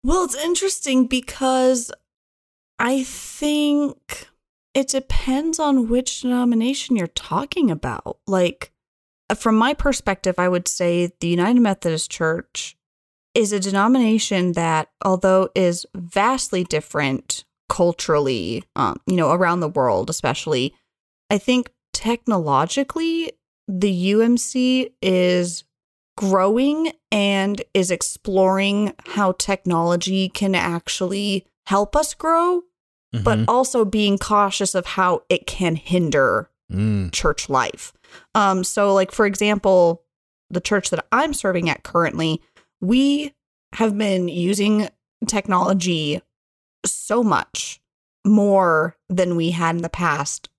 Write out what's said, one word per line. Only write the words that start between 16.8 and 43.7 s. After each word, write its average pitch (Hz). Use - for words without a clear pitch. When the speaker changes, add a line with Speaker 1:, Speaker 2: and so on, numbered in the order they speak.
Speaker 1:
culturally, 139
um, 107
you 185
know, 156
around 175
the 165
world, 120
especially, 143
I 208
think 247
technologically, 233
the 190
U 190
M 233
C 254
is 180
growing 233
and 202
is 185
exploring 196
how 196
technology 180
can 196
actually 190
help 202
us 302
grow, 339
but 107
Speaker 2:
Mm-hmm. 113
Speaker 1:
also 254
being 202
cautious 202
of 180
how -
it 180
can 170
hinder 139
Speaker 2:
Mm. 98
Speaker 1:
church -
life. -
Um, 190
so, 202
like, 190
for 214
example, 196
the 180
church -
that 160
I'm 285
serving 170
at -
currently, 160
we 277